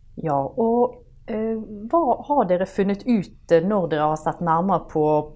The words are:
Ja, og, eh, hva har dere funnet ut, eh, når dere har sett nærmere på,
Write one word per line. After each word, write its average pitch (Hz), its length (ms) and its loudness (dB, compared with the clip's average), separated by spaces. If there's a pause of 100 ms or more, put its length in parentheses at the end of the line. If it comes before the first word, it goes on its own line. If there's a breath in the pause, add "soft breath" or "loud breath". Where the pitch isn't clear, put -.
(260)
Ja, 143 120 0 (120)
og, 240 540 0 (260)
eh, 226 280 -4 (360)
hva 339 100 2 (220)
har 285 240 2
dere 180 200 0
funnet 196 360 -2
ut, - 480 0
eh, 165 80 8
når 185 320 0
dere 151 160 2
har 156 80 -2
sett - 240 -4
nærmere 170 480 0
på, 156 160 0 (300)